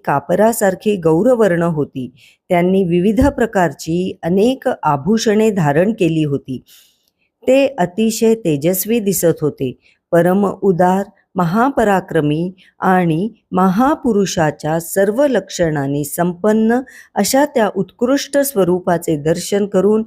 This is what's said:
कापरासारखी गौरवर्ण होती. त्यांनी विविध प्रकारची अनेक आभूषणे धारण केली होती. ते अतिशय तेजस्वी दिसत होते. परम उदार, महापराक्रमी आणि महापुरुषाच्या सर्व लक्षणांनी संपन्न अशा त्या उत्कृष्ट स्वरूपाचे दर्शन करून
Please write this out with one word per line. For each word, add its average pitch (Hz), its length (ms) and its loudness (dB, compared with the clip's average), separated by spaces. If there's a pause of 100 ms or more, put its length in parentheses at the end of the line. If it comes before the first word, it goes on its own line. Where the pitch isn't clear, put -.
कापरासारखी 196 920 0
गौरवर्ण 175 640 2
होती. 143 480 -4 (380)
त्यांनी 180 360 2
विविध 196 420 2
प्रकारची 190 960 -2
अनेक 208 460 0 (140)
आभूषणे 214 680 0
धारण 180 420 0
केली 160 320 0
होती. 135 380 -6 (840)
ते 269 320 2
अतिशय 220 560 0
तेजस्वी 185 640 -2
दिसत 180 400 0
होते. 139 380 -4 (340)
परम 180 340 2 (160)
उदार, 185 420 2 (300)
महापराक्रमी 180 1160 0 (280)
आणि 185 480 2 (240)
महापुरुषाच्या 185 1300 0
सर्व 202 460 0
लक्षणांनी 151 800 -2
संपन्न 214 760 0 (340)
अशा 262 300 2
त्या 233 320 0
उत्कृष्ट 269 640 -2
स्वरूपाचे 180 760 0
दर्शन 180 500 -2
करून 202 400 2